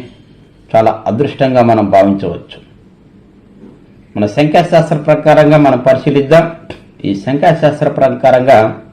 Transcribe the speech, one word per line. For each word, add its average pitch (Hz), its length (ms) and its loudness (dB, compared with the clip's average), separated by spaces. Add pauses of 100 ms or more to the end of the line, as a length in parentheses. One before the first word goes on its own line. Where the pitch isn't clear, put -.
(720)
చాలా 113 360 0
అదృష్టంగా 127 560 -2
మనం 110 280 0
భావించవచ్చు. 98 680 -2 (1600)
మన 104 100 -2
సంఖ్యాశాస్త్ర 156 680 0
ప్రకారంగా 151 640 2
మనం 135 200 2
పరిశీలిద్దాం. 139 680 2 (600)
ఈ 98 100 -4
సంఖ్యాశాస్త్ర 147 760 -2
ప్రకారంగా 127 720 2 (340)